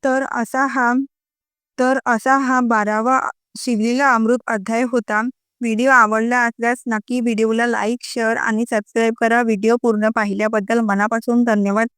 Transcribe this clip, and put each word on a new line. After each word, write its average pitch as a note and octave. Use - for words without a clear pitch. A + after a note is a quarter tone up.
तर C4
असा C4
हा, B3
तर B3+
असा B3+
हा C4
बारावा A3
शिवलीला B3
अमृत A3+
अध्याय A3+
होता. G#3+
व्हिडिओ A#3
आवडला A#3
असल्यास A#3+
नक्की A#3+
व्हिडिओला A3+
लाईक, A3+
शेअर A3+
आणि A3+
सबस्क्राईब A3+
करा. A#3
व्हिडिओ A3
पूर्ण A3
पाहिल्याबद्दल G#3+
मनापासून A3+
धन्यवाद. G#3